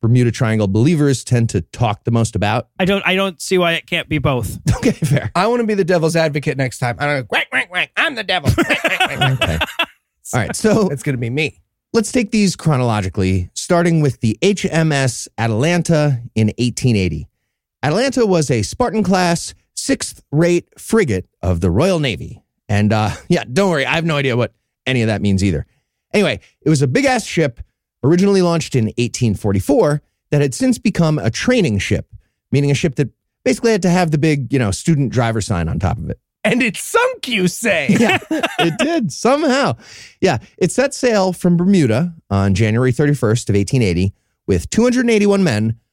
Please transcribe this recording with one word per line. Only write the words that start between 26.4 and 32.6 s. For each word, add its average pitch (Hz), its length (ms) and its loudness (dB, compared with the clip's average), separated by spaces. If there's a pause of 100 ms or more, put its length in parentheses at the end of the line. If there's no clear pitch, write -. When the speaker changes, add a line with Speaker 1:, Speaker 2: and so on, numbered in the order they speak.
Speaker 1:
it - 80 -2
was 151 120 4
a 143 60 2
big-ass 254 380 0
ship, 151 340 -2 (440)
originally 185 400 4
launched 170 320 -2
in 110 220 0
eighteen 120 360 -2
forty-four, 147 680 0 (280)
that 147 120 2
had 143 120 0
since 262 240 0
become 165 400 0
a 110 140 -2
training 175 480 0
ship, - 340 -4 (380)
meaning 143 180 2